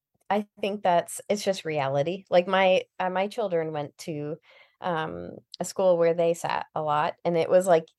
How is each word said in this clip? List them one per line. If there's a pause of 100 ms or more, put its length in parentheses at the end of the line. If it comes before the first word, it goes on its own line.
(300)
I (140)
think
that's,
it's
just
reality.
Like,
my, (160)
uh,
my
children
went
to, (440)
um, (220)
a
school
where
they
sat
a
lot, (100)
and
it
was
like, (140)